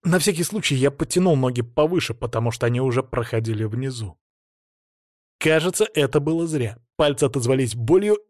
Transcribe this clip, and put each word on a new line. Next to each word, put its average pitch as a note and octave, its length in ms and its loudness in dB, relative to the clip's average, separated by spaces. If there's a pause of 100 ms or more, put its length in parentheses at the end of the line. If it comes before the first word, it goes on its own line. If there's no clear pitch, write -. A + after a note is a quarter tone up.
На F3+ 140 2
всякий E3+ 260 0
случай F3 320 -2
я C3+ 160 2
подтянул F3 440 2
ноги B2+ 260 0
повыше, D3+ 520 0
потому A#2 380 -4
что A#2+ 140 -4
они A#2+ 140 0
уже B2+ 240 0
проходили A2 600 -4
внизу. A#2 520 -8 (1200)
Кажется, D#3+ 540 2
это D3 260 2
было D#3+ 280 0
зря. B2 300 -4 (180)
Пальцы D3 300 2
отозвались B2+ 500 0
болью F#3+ 420 2 (120)